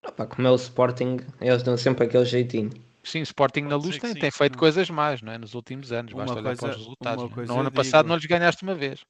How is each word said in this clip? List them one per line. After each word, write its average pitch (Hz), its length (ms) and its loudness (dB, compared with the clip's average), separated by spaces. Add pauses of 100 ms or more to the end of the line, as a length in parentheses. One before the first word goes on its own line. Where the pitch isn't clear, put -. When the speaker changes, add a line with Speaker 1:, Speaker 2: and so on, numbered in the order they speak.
Speaker 1:
Opa, - 220 -6
como 127 200 0
é 127 40 8
o 127 40 8
Sporting, 123 600 0 (220)
eles 123 240 4
dão 123 140 2
sempre 127 280 2
aquele 123 200 4
jeitinho. 120 460 -2 (320)
Speaker 2:
Sim, - 180 -6
o - 20 -4
Sporting 139 380 0
na 147 100 -8
Speaker 3:
Pode 147 140 -2
Speaker 2:
Luz 175 100 -4
Speaker 3:
ser 139 60 -10
que 240 60 -8
Speaker 2:
tem, 233 80 -4
Speaker 3:
sim. 147 40 -12
Speaker 2:
tem 139 120 0
feito 143 240 2
Speaker 3:
Hum. 123 40 -12
Speaker 2:
coisas 160 300 4
más, 147 320 -2
não 110 100 -12
é? 113 60 -10
Nos 110 160 -14
últimos 127 400 -12
anos, 117 200 -6
Speaker 4:
Uma 104 120 -6
Speaker 2:
basta 120 140 -4
olhar 107 40 -8 (140)
Speaker 4:
coisa, 120 40 -12
Speaker 2:
para 117 100 -6
os 110 60 -8
resultados, 117 460 -6
Speaker 4:
uma 120 60 -8
Speaker 2:
não - 20 -12
é? 110 40 -16
Speaker 4:
coisa 120 180 -6
Speaker 2:
No 123 60 0
ano 131 100 0
Speaker 4:
eu 131 40 -8
Speaker 2:
passado 147 300 4
Speaker 4:
digo. 156 60 0
Speaker 2:
não 170 60 2
lhes 156 100 -6
ganhaste 170 380 2
uma 190 120 -4
vez. 139 340 -8